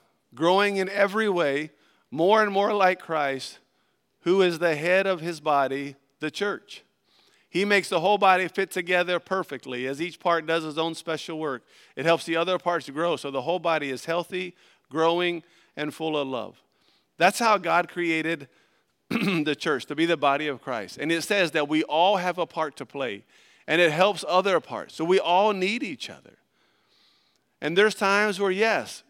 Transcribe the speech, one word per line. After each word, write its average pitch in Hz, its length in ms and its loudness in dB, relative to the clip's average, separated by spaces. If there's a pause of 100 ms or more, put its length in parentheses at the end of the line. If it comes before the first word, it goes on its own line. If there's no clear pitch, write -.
(340)
growing 196 440 2
in 190 100 -2
every 202 400 0
way 156 420 0 (400)
more 185 320 4
and 208 100 0
more 202 200 0
like 185 280 2
Christ, 143 580 -4 (600)
who 190 220 4
is 175 160 2
the 165 180 2
head 180 300 2
of 185 140 -2
his 160 200 -8
body, 139 560 0 (240)
the 156 100 -4
church. 196 520 -6 (640)
He 185 160 0
makes 202 240 2
the 185 120 2
whole 196 180 4
body 185 300 4
fit 190 220 -4
together 175 480 0
perfectly 135 680 -6
as 139 160 -6
each 175 180 -8
part 165 260 0
does 165 180 0
its 151 140 -8
own 165 160 -2
special 160 440 -8
work. 143 240 -6 (340)
It 135 80 -6
helps 165 200 4
the 165 120 -2
other 175 220 0
parts 170 320 -4
grow 160 260 -2
so 143 140 -8
the 135 120 -4
whole 170 160 -2
body 160 320 -2
is 127 140 -8
healthy, 180 500 -6 (360)
growing, 170 520 2 (340)
and 151 180 -6
full 160 220 -4
of 143 120 -2
love." 110 320 -8 (580)
That's 180 200 4
how 226 180 4
God 175 320 0
created 160 600 -2 (320)
<clears throat> - 300 -16
the 170 440 0
church, 139 320 -2
to 156 80 -10
be 160 120 0
the 170 100 2
body 143 320 0
of 135 140 -8
Christ. 110 360 -8
And 147 140 -2
it 165 100 -2
says 190 280 0
that 147 180 0
we 156 160 2
all 175 320 2
have 180 220 -4
a 170 80 -2
part 156 300 -6
to 135 100 -12
play, 117 380 -8 (420)
and 160 140 2
it 170 120 4
helps 185 340 2
other 180 340 2
parts. 110 340 -10
So 160 100 -6
we 185 160 4
all 190 320 2
need 196 300 -4
each 180 260 -10
other. - 300 -20 (1200)
And 156 160 -4
there's 208 180 4
times 202 460 0
where, 196 100 0
yes, 185 600 -2